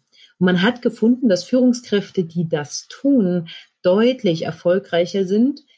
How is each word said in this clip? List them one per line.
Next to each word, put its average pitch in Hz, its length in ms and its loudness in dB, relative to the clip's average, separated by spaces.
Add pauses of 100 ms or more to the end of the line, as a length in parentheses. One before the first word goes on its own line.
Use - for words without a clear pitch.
(380)
Und 180 80 2
man 180 160 2
hat 240 200 0
gefunden, 240 460 0
dass 180 160 0
Führungskräfte, 233 800 0
die 165 240 -4
das 147 420 -8
tun, 180 580 0 (340)
deutlich 196 600 2
erfolgreicher 180 840 -2
sind 233 360 0 (160)